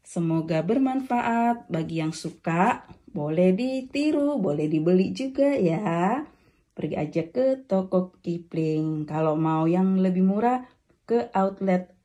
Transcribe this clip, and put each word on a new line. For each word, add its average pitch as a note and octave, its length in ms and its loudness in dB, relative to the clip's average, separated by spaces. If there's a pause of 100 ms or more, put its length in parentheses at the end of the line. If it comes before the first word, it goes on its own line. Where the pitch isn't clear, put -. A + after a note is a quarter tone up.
Semoga E3 640 -2
bermanfaat. A#3+ 1040 0
Bagi D#3+ 320 -4
yang D#3 80 -2
suka, E3+ 800 -2 (240)
boleh E3+ 400 2
ditiru, C#4+ 880 0
boleh D3+ 240 0
dibeli D#3+ 480 2
juga C4+ 400 0
ya. F#3+ 720 0 (480)
Pergi - 240 -6
aja D3+ 320 -2
ke C4 400 0
toko F#3 560 0
Kipling. D#3 800 -2
Kalau D#3 320 0
mau D#3+ 320 2
yang F#3+ 320 2
lebih F#3 240 2
murah, A#3+ 400 0 (400)
ke A#3 320 0
outlet F#3+ 560 0 (120)